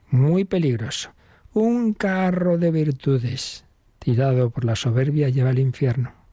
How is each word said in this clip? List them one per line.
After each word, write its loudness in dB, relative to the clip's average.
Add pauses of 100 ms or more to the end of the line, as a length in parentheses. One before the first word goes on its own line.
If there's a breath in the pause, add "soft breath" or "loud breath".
(100)
Muy 2
peligroso. -4 (420 soft breath)
Un 0
carro 0
de 2
virtudes -2 (340)
tirado 2
por -6
la 0
soberbia 0
lleva 2
al 0
infierno. 0 (200)